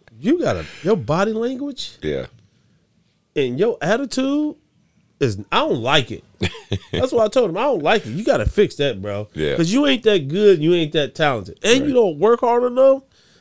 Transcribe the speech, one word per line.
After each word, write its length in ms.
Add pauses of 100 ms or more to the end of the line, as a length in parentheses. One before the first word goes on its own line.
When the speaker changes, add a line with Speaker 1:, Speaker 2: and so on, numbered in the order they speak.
(180)
Speaker 1:
you 220
gotta, 240 (180)
your 140
body 360
language 720
Speaker 2:
Yeah. 240 (1080)
Speaker 1:
and 240
your 240
attitude 760 (640)
is, 180 (140)
I 60
don't 240
like 280
it." 140 (160)
Speaker 2:
<laughs> 520
Speaker 1:
That's 200
what 120
I 40
told 220
him. 80
"I 60
don't 180
like 240
it. 40
You 140
gotta 220
fix 300
that, 260
bro. 320
Speaker 2:
Yeah. 220
Speaker 1:
'Cause 160
you 140
ain't 180
that 240
good 260
and 100
you 100
ain't 180
that 220
talented. 480
And 180
Speaker 2:
Right. 80
Speaker 1:
you 60
don't 240
work 220
hard 240
enough." 380 (380)